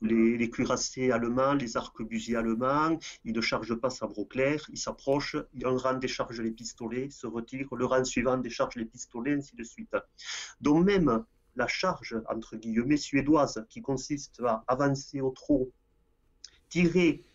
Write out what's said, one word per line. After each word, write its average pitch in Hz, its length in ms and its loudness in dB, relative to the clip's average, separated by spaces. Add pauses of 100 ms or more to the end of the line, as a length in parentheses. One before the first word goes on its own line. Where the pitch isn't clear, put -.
les, 113 360 4
les 117 120 0
cuirassés 127 600 0
allemands, 123 440 2
les 123 220 -2
arquebusiers 113 600 -6
allemands, 131 600 0 (260)
ils 113 100 -4
ne 117 60 -2
chargent 113 340 -2
pas 123 160 -2
sabre 107 280 -8
au 101 80 -4
clair, 139 440 0
ils - 80 -12
s'approchent, 139 580 -2 (180)
il 123 80 -10
y - 20 -2
a 123 40 0
un 127 80 2
rang 131 180 0
décharge 123 460 -4
les 113 100 -2
pistolets, 117 600 -8
se - 160 -12
retire, 117 480 -8
le 123 120 -2
rang 127 180 2
suivant 127 340 0
décharge 123 380 -4
les 113 100 -6
pistolets, 123 480 -6
ainsi 139 220 -6
de 117 80 -10
suite. 113 320 -8 (640)
Donc 156 240 6
même 156 400 4 (320)
la 120 100 0
charge, 120 500 -2 (120)
entre 113 280 -8
guillemets, 117 400 0
suédoise, 139 720 2
qui 117 140 -14
consiste 139 640 -6
à 113 220 0
avancer 139 520 0
au 135 100 0
trot, 131 400 0 (1000)
tirer 170 560 4 (100)